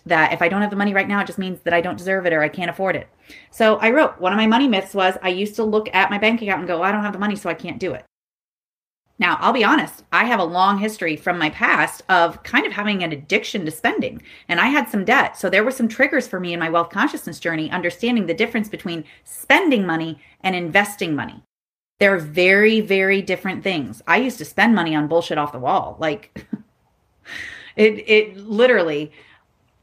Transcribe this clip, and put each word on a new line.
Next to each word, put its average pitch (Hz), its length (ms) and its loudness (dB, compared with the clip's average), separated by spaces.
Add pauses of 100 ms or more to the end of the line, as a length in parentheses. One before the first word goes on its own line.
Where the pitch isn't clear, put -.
that 160 260 2
if 165 80 -4
I 170 80 4
don't 196 120 0
have 208 100 0
the 202 60 -6
money 202 180 0
right 196 140 0
now, 202 120 0
it 190 60 -2
just - 140 -10
means 185 220 -6
that 170 120 0
I 170 60 4
don't 180 180 -4
deserve 190 260 -2
it 175 80 2
or 156 100 2
I 156 60 2
can't 175 220 -6
afford 190 240 -2
it. - 140 -6 (420)
So 214 280 2
I 226 120 4
wrote, 285 300 2
one 180 120 0
of 202 40 0
my 220 100 2
money 247 220 4
myths 196 260 0
was 190 280 2
I 185 80 0
used 202 260 -4
to 220 80 -2
look 214 280 0
at 190 160 2
my 202 100 -2
bank 226 220 2
account 202 200 -2
and 180 80 -8
go, 170 160 -2
"I 196 80 2
don't 208 100 -2
have 208 100 -4
the 185 60 -8
money, 208 160 0
so 185 160 -6
I 165 40 -2
can't 175 260 -12
do 170 140 -4
it." - 100 -14 (1120)
Now, 175 220 2
I'll 208 140 2
be 247 100 2
honest, - 480 0
I 185 140 2
have 233 160 0
a 180 40 2
long 185 340 2
history 196 360 -4
from 175 240 -4
my 156 100 0
past - 600 0
of 175 340 2
kind 302 240 0
of 214 60 -6
having 202 320 -2
an 160 80 -4
addiction 180 520 -4
to 156 60 -4
spending. - 500 -4 (280)
And 175 100 0
I 196 80 2
had 269 220 0
some 196 160 -2
debt. - 320 2
So 190 120 -4
there 190 140 4
were 247 80 0
some 254 160 -2
triggers 262 400 0
for 185 140 -8
me 175 120 -6
in 170 60 -6
my 165 100 -2
wealth 170 220 0
consciousness 202 480 -4
journey, 160 320 -4
understanding 185 560 -2
the 165 80 -2
difference 220 340 -2
between 165 360 -8 (180)
spending 262 640 2
money 160 340 -4 (200)
and 185 160 -2
investing 175 580 -2
money. - 300 -8 (560)
They're 196 180 4
very, 185 600 4
very 196 420 0
different 180 400 -6
things. 147 460 -6
I 170 80 4
used 247 220 -2
to 156 60 -10
spend 214 300 2
money 160 220 0
on 147 100 0
bullshit 165 320 0
off 147 140 -4
the 127 80 -12
wall. 135 400 -2
Like, 151 360 -6 (720)
<laughs> - 680 -16
it, 214 320 4
it 214 280 4
literally 202 760 2 (720)